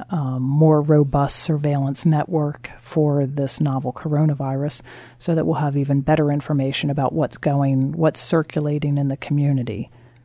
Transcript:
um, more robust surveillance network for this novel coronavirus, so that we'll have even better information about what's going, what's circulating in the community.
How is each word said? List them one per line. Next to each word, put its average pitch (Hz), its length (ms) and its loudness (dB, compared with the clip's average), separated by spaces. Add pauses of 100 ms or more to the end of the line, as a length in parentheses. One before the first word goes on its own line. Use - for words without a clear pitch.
um, 131 320 -2
more 151 400 4
robust 143 640 2
surveillance 143 600 -2
network 151 640 0 (100)
for 143 460 0
this 139 340 -4
novel 139 320 -2
coronavirus, 143 920 -2 (360)
so 170 160 -2
that 156 120 0
we'll 160 80 0
have 143 220 -2
even 139 240 2
better 151 320 2
information 143 580 -2
about 143 220 0
what's 156 260 -2
going, 139 540 2
what's 160 280 0
circulating 147 800 0
in 139 100 0
the 135 80 -2
community. 135 720 -2 (340)